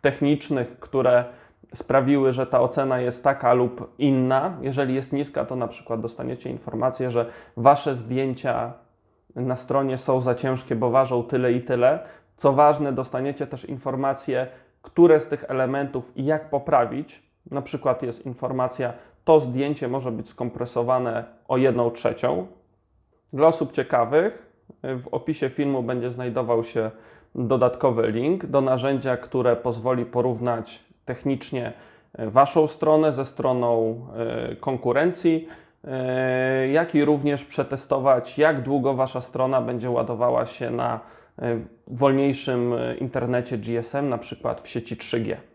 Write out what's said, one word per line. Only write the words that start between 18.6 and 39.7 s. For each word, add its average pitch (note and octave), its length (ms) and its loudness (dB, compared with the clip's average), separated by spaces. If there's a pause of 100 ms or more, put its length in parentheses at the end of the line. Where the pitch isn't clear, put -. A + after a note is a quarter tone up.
to D#3+ 160 8
zdjęcie C3+ 480 -2
może B2+ 240 -4
być A2 160 -8
skompresowane A#2+ 960 -2 (240)
o C3 80 0
jedną A#2+ 340 4
trzecią. D#3 560 -2 (880)
Dla D3 140 4
osób D#3+ 260 2
ciekawych, C3+ 800 0 (300)
w C3 280 -8
opisie C#3 400 -4
filmu C#3 320 -2
będzie B2 280 -4
znajdował A#2+ 540 -2
się A2 260 -4 (440)
dodatkowy A#2+ 760 2
link D3 360 -2
do C#3+ 140 2
narzędzia, C3 560 0
które B2 400 0
pozwoli A#2+ 480 -2
porównać A#2+ 800 -4 (200)
technicznie C3 680 -6 (460)
Waszą C3+ 480 4
stronę D#3 460 4
ze C3 120 -4
stroną, A#2+ 760 0 (160)
e, A#2 400 -6
konkurencji, D#3+ 920 0 (360)
e, C3 840 0
jak C3 260 2
i D3 100 6
również C#3+ 400 2
przetestować, C3+ 920 0
jak D3 240 4
długo C3+ 320 0
Wasza C3 260 -2
strona C3 420 0
będzie B2 280 -4